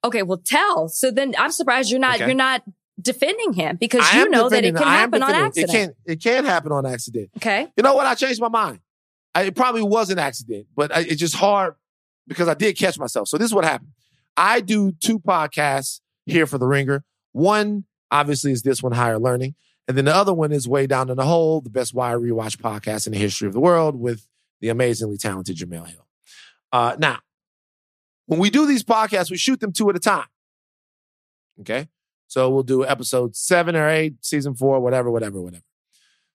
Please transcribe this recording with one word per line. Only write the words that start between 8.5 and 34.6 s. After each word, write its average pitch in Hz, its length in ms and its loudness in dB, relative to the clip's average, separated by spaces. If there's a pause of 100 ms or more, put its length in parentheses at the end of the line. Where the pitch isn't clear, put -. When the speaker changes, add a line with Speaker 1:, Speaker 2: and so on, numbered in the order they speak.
Speaker 2:
I, 147 100 2
it 190 120 -2
probably 240 260 0
was 208 300 0
an 180 80 0
accident, 117 560 -6
but 147 200 -2
I, 160 60 4
it's 160 180 -4
just 165 160 -2
hard 196 400 2 (520)
because 170 220 -2
I 156 40 2
did 175 240 0
catch 180 220 0
myself. 117 300 -4
So 147 80 -2
this 214 80 2
is 220 80 -2
what 196 100 4
happened. 147 280 -2 (460)
I 208 220 4
do 202 320 0
two 214 280 -2
podcasts 151 840 -2 (240)
here 160 200 2
for 147 120 -6
The 127 100 0
Ringer. 139 360 0 (280)
One, 208 540 0 (260)
obviously, 147 400 0
is 120 120 -2
this 131 200 0
one, 127 100 -2
Higher 117 260 0
Learning. 127 360 -2 (320)
And 131 100 -2
then 135 80 2
the 156 100 4
other 196 180 4
one 156 180 0
is 135 160 -2
Way 135 200 0
Down 131 220 0
in 127 80 -4
the 131 80 0
Hole, 160 360 2
the 120 80 -16
best 120 240 -4
Wire 120 260 -2
Rewatch 113 380 -4
podcast 107 500 -6
in 110 60 -6
the 98 60 -4
history 104 280 -2
of 95 60 -4
the 117 60 -2
world 165 360 4
with 117 320 -6 (340)
the 110 80 -4
amazingly 113 480 -2
talented 95 400 -6
Jemele 85 300 -14
Hill. - 180 -20 (680)
Uh, 120 260 2
now, 143 220 0 (1040)
when 156 140 0
we 202 100 4
do 285 160 4
these 269 180 2
podcasts, 214 460 0
we 180 80 -8
shoot 262 220 0
them 208 120 -4
two 208 180 2
at 185 60 0
a 175 40 -4
time. 190 260 0 (1300)
Okay? 131 280 -6 (400)
So 131 220 2
we'll 131 140 2
do 131 200 2
episode 127 520 -2
seven 175 400 2
or 151 120 2
eight, 156 340 0
season 143 340 -4
four, 131 240 2